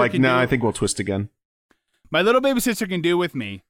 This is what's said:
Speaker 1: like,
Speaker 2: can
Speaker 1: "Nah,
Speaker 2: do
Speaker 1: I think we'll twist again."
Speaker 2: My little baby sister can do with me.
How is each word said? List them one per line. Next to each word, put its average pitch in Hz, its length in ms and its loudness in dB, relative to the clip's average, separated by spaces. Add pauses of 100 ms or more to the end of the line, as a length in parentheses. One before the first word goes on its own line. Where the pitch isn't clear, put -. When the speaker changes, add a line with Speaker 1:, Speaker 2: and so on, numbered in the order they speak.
Speaker 1:
like, 120 120 2
Speaker 2:
can 131 100 2
Speaker 1:
"Nah, 127 140 4
Speaker 2:
do 127 60 2
Speaker 1:
I - 40 0
think 123 160 0
we'll 107 100 0
twist - 260 -4
again." 101 300 -4 (800)
Speaker 2:
My 156 140 0
little 233 180 4
baby 269 180 0
sister 226 280 -2
can 180 140 -4
do 175 180 2
with 175 160 -4
me. 101 340 -10